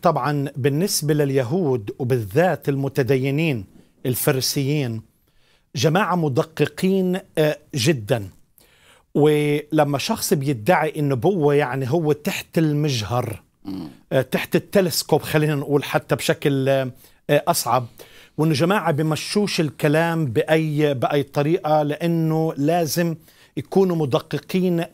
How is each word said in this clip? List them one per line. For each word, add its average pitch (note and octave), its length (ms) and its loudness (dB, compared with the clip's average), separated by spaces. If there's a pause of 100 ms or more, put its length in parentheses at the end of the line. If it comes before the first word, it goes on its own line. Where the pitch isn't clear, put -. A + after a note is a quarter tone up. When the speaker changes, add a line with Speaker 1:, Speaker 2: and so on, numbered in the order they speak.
Speaker 1:
طبعا C#3+ 540 0
بالنسبة D3 580 0
لليهود C3+ 840 0
وبالذات C3 720 0
المتدينين C3+ 960 0 (400)
الفريسيين C3 960 -2 (760)
جماعة E3+ 400 2
مدققين، F3+ 1040 0 (180)
آه، D3+ 200 2 (180)
جدا. A#2 540 0 (840)
ولما D3 840 2
شخص - 360 -2
بيدعي D3+ 640 0
النبوة D3 580 2
يعني C3+ 360 0
هو D#3 200 0
تحت - 460 -4
المجهر، C#3+ 840 -2 (240)
Speaker 2:
مم. F#2+ 220 -10 (240)
Speaker 1:
آه، C3+ 100 2
تحت - 340 -4
التلسكوب E3+ 680 2
خلينا D3+ 340 0
نقول C#3+ 280 0
حتى - 320 -2
بشكل، C#3 540 0
آه، C3 220 0 (380)
آه، D3 180 4
أصعب، B2 380 0 (520)
وإنه D#3+ 160 2
جماعة E3+ 380 2
بمشوش D#3 680 -2
الكلام D#3+ 680 0
بأي، D3+ 680 0
بأي C#3+ 300 0
طريقة D3+ 600 0
لأنه D#3+ 720 0
لازم E3 580 0 (420)
يكونوا F#3 380 0
مدققين E3 880 -2 (100)